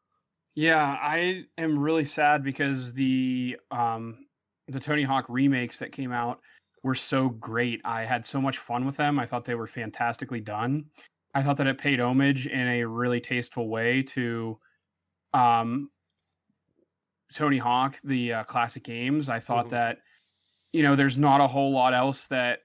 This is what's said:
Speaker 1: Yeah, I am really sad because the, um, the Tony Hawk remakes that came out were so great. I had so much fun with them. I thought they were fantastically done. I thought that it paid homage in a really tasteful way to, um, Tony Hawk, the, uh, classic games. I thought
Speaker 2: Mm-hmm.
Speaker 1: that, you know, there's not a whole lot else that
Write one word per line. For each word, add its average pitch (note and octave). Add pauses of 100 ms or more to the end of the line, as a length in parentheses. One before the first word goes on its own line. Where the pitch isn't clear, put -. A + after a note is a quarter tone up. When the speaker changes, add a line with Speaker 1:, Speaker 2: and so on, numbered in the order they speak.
(560)
Speaker 1:
Yeah, D3+
I E3+ (120)
am D#3+
really D#3
sad D3
because C3
the, B2+ (140)
um, A2+ (420)
the C3
Tony D3
Hawk C3
remakes B2+
that -
came C3
out A#2+ (420)
were C3
so C3
great. A#2
I A2+
had A2+
so C#3
much C3+
fun A#2+
with C3+
them. D3
I A#2+
thought A#2+
they B2
were A2+
fantastically A#2
done. A#2 (480)
I C3+
thought C#3
that C#3
it C3+
paid C#3
homage C3
in B2+
a A#2+
really A#2+
tasteful A#2+
way A#2+
to, A#2 (760)
um, A#2+ (1400)
Tony C#3+
Hawk, B2+
the, B2
uh, A2
classic A#2+
games. C3
I A#2
thought A#2
Speaker 2:
Mm-hmm. A#2+
Speaker 1:
that, A#2 (760)
you D#3+
know, C#3+
there's C#3
not C#3+
a C#3
whole C#3
lot B2+
else C3
that B2